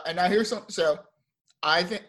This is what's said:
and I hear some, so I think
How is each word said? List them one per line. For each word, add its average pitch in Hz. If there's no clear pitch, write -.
and 165
I 180
hear 214
some, 214
so 156
I 160
think 196